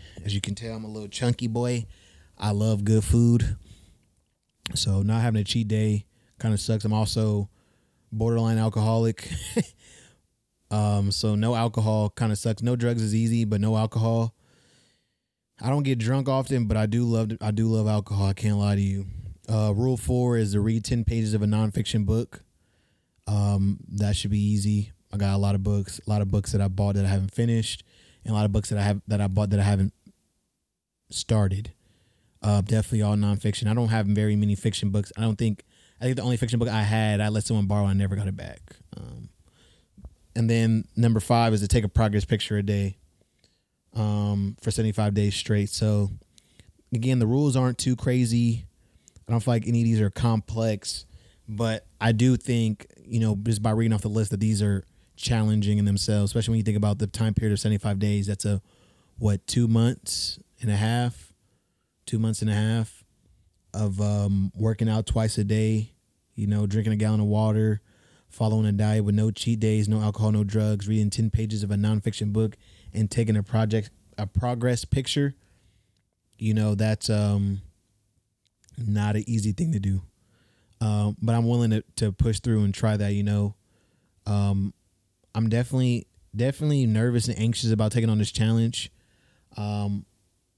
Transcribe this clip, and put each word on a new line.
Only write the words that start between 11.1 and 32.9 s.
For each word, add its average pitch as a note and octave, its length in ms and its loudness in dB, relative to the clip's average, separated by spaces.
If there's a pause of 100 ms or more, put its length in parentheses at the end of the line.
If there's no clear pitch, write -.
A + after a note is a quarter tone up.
so G#2+ 240 0
no A2+ 180 0
alcohol A2 560 0
kinda A2 240 -2
sucks. G#2+ 260 -4
No A#2+ 140 0
drugs A#2+ 260 0
is G#2+ 140 0
easy, A2+ 300 2
but G#2 160 0
no A2 160 2
alcohol. A2+ 580 0 (1300)
I A2+ 80 -4
don't C#3+ 160 2
get C3 160 0
drunk B2+ 280 0
often, C3 380 0
but G#2 100 0
I G#2+ 100 2
do A#2 180 0
love, A2+ 260 2 (100)
I G#2+ 120 -2
do A2 160 2
love A2 180 2
alcohol. G2+ 400 0
I G2 60 2
can't G#2 260 0
lie G2+ 160 2
to G2+ 60 2
you. G2 260 -2 (420)
Uh, G#2+ 280 2
rule B2+ 200 0
four B2 400 0
is G#2+ 160 0
to G2+ 80 2
read A2 220 0
ten A#2 220 -2
pages A2 280 0
of G#2+ 100 0
a G#2 40 2
nonfiction G#2+ 580 0
book. A2 380 -2 (840)
Um, G2+ 500 2 (140)
that G2+ 240 0
should G2+ 160 -4
be G#2 80 2
easy. G#2 500 0 (220)
I G2+ 40 -6
got G2 180 0
a G2 40 0
lot G2+ 160 2
of F#2+ 80 -2
books, G2+ 420 -4
a A2 60 -4
lot G#2 120 0
of G2 80 -2
books G2+ 220 -2
that G2+ 80 0
I G2 60 2
bought G2+ 300 0
that G2 80 2
I G2 40 0
haven't F#2+ 240 0
finished, A#2 520 -2 (400)
and A2+ 80 -4
a - 20 2
lot G#2+ 100 2
of G2+ 80 2
books G#2+ 180 -2
that G#2 80 -2
I G2+ 40 0
have, G2+ 240 0
that G#2+ 140 0
I G2+ 80 0
bought G2 220 0
that G2+ 100 4
I G2 40 4
haven't G2 280 2 (1160)
started. G2+ 640 0 (720)
Uh, G2+ 200 4
definitely A2 400 0